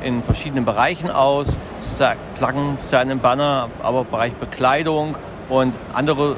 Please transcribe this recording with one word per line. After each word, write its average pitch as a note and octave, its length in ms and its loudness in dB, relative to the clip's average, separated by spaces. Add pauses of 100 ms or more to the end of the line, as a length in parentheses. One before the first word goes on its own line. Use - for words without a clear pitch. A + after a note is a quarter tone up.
in A#2+ 200 -2
verschiedenen C3+ 420 -2
Bereichen C#3+ 460 0
aus, C#3 360 4 (320)
Sa-, - 360 0 (180)
Flaggen, C3+ 480 -2
Sign C3 300 2
and C3 100 -2
Banner, C3 480 2 (140)
aber B2 220 0
Bereich A#2 280 -2
Bekleidung D3+ 840 0 (340)
und C3 240 4 (200)
andere C#3+ 440 2